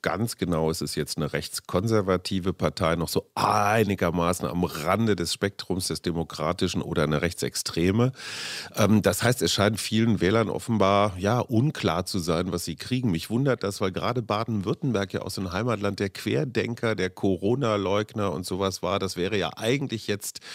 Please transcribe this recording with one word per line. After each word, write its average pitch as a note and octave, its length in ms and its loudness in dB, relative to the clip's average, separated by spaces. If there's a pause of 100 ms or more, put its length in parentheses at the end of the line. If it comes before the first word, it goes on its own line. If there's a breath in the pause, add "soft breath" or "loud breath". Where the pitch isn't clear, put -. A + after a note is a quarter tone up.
ganz F#2 340 -2
genau, D#2+ 320 0
ist D#2+ 140 -2
es D2 140 -6
jetzt D2+ 200 -4
eine D2+ 160 -2
rechtskonservative F#2 1200 0
Partei, E2 440 0
noch E2 120 -2
so - 280 -4
einigermaßen G2 1120 2
am F2 160 0
Rande F#2+ 500 2
des F2 180 -2
Spektrums - 540 -4
des D#2+ 160 -4
Demokratischen E2 800 -2
oder D#2+ 220 0
eine D2+ 180 2
rechtsextreme - 460 -4
Extreme. G#2 440 2 (640 loud breath)
Ähm, G#2 260 6
das F#2+ 200 2
heißt, A#2 200 2
es E2+ 100 2
scheint G#2 260 4
vielen A2 440 2
Wählern G#2 260 4
offenbar, G2+ 680 2
ja, G#2 220 2
unklar A2 640 2
zu - 120 -4
sein, E2+ 320 0
was E2+ 140 -2
sie E2 120 -6
kriegen. B2 340 -2
Mich E2 200 0
wundert B2 320 2
das, G2+ 200 -4
weil F#2+ 100 0
gerade A2 300 -2
Baden-Württemberg G#2+ 880 -2
ja G2+ 100 -2
auch - 80 -8
so - 120 -6
ein F2+ 100 -6
Heimatland G2+ 480 -2
der G2 100 0
Querdenker, A2+ 840 -2
der F#2 160 0
Corona-Leugner G#2 1200 0
und F2+ 140 -4
sowas F#2+ 360 -2
war. F#2 160 0
Das F#2 180 -4
wäre F#2+ 200 0
ja E2+ 200 0
eigentlich B2 500 -2
jetzt - 340 -6 (140 loud breath)